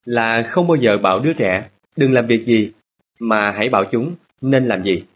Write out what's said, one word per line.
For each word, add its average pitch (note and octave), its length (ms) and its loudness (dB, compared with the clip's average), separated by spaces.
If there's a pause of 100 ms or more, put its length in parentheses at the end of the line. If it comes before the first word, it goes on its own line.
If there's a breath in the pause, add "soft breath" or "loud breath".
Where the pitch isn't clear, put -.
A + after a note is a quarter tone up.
là A#2 460 0
không F3+ 160 0
bao E3+ 80 2
giờ A2+ 220 2
bảo G2 220 2
đứa D3+ 140 -2
trẻ G2 360 -2 (260)
đừng C#3 160 2
làm B2 160 2
việc A2+ 180 0
gì, A2 260 0 (480)
mà G#2+ 320 0
hãy G#2 180 -2
bảo G#2 220 2
chúng C3+ 240 -4 (260)
nên C3 240 2
làm G2 180 -2
gì. F#2+ 200 -2 (120)